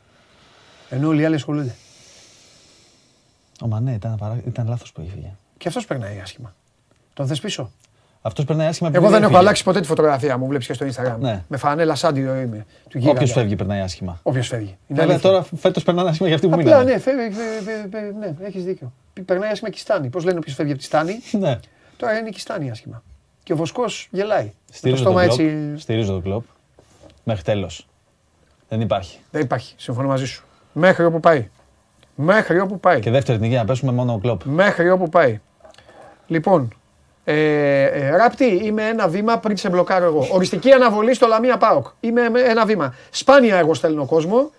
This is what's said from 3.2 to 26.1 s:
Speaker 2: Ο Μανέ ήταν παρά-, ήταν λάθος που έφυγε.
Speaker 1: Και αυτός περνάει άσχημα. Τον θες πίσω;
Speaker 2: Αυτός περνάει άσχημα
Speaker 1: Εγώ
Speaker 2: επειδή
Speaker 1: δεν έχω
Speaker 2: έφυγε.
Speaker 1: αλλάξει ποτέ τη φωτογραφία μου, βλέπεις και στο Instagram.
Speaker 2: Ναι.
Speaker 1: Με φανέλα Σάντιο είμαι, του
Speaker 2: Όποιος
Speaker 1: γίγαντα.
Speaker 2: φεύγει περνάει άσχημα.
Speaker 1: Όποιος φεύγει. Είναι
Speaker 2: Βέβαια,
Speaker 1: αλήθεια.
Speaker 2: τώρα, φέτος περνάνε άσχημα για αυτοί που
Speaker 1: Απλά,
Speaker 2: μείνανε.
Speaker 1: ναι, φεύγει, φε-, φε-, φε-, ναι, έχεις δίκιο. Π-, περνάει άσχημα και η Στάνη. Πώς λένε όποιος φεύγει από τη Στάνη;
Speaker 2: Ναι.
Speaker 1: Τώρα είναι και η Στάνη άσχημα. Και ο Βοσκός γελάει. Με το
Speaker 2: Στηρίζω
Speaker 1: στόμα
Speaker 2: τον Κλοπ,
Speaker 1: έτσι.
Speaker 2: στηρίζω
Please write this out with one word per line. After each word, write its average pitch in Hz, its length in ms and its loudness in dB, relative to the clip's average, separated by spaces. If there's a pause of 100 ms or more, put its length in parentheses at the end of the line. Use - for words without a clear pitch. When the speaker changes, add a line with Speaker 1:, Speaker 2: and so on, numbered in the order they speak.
Speaker 2:
Ο 120 60 -8
Μανέ 117 260 -4
ήταν 110 240 -6
παρά-, 107 300 -8
ήταν 117 200 -6
λάθος 117 240 -8
που 78 160 -16
έφυγε. 92 240 -14 (260)
Speaker 1:
Και - 100 -10
αυτός 220 180 -8
περνάει 113 340 -8
άσχημα. - 360 -18 (580)
Τον 139 140 -6
θες 151 120 -4
πίσω; 147 320 -10 (500)
Speaker 2:
Αυτός 135 240 -4
περνάει 156 220 0
άσχημα 165 220 -2
Speaker 1:
Εγώ 156 80 2
Speaker 2:
επειδή 190 160 6
Speaker 1:
δεν 214 80 6
έχω 214 100 4
Speaker 2:
έφυγε. 185 160 8
Speaker 1:
αλλάξει - 160 2
ποτέ 190 180 2
τη 151 60 -4
φωτογραφία 147 500 2
μου, 131 100 -4
βλέπεις 139 200 -4
και 147 60 -6
στο 139 120 -8
Instagram. 123 340 -6
Speaker 2:
Ναι. 110 280 -4
Speaker 1:
Με 143 100 -6
φανέλα 151 380 0
Σάντιο 135 400 0
είμαι, 120 220 -6
του 107 80 -14 (220)
Speaker 2:
Όποιος 131 160 -6
Speaker 1:
γίγαντα. 139 300 4
Speaker 2:
φεύγει 107 220 0
περνάει 101 260 -4
άσχημα. 90 420 -8
Speaker 1:
Όποιος 131 240 -2
φεύγει. 110 180 -8 (220)
Είναι 143 120 -4
Speaker 2:
Βέβαια, 165 40 4
Speaker 1:
αλήθεια. 180 260 2
Speaker 2:
τώρα, 185 160 2 (120)
φέτος 185 260 0
περνάνε 175 260 0
άσχημα 160 180 0
για 160 100 2
αυτοί 190 120 2
που 160 40 2
Speaker 1:
Απλά, - 120 2 (120)
Speaker 2:
μείνανε. 254 140 4
Speaker 1:
ναι, 240 80 0
φεύγει, 247 360 -2
φε-, 220 260 -8 (100)
φε-, 214 200 -10
φε-, 208 280 -10
ναι, 185 160 -8 (120)
έχεις 185 160 -10
δίκιο. 170 300 -8 (200)
Π-, 196 80 -14
περνάει 190 300 -2
άσχημα 214 180 -6
και - 80 -10
η - 40 -16
Στάνη. 156 280 -2
Πώς 160 140 -4
λένε 180 140 0
όποιος 156 180 -8
φεύγει 147 160 -2
από 135 100 -6
τη - 40 -16
Στάνη; 165 340 -2 (120)
Speaker 2:
Ναι. 185 280 0 (380)
Speaker 1:
Τώρα 226 200 -2
είναι 226 120 -8
και - 80 -14
η - 20 -12
Στάνη 151 320 -8
άσχημα. - 320 -16 (400)
Και 185 100 -4
ο - 20 0
Βοσκός 180 560 -4
γελάει. 190 340 -2
Με 104 60 -12 (160)
το - 100 -20
Speaker 2:
Στηρίζω 127 240 0
Speaker 1:
στόμα 180 240 4
Speaker 2:
τον - 120 2
Κλοπ, 160 120 2
Speaker 1:
έτσι. 151 320 -6
Speaker 2:
στηρίζω 110 300 -2